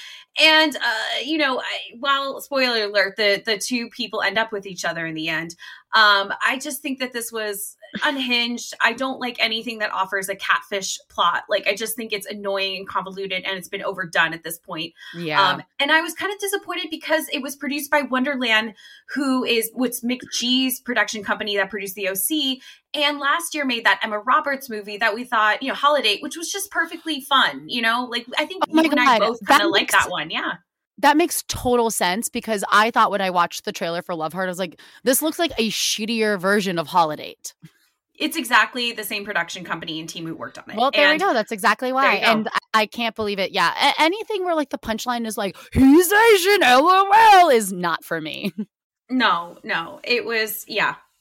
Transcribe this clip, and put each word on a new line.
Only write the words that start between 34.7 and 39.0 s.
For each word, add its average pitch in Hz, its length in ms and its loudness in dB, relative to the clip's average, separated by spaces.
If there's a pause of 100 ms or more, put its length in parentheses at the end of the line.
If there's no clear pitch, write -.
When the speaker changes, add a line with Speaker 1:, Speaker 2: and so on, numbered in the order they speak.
Speaker 2:
"This 262 180 2
looks 311 180 -2
like 339 180 -2
a 226 120 0
shittier 214 680 -2
version 190 400 0
of 160 100 -2
Holiday." 160 480 0 (800)
Speaker 1:
It's - 200 -4
exactly 240 560 2
the 214 140 -10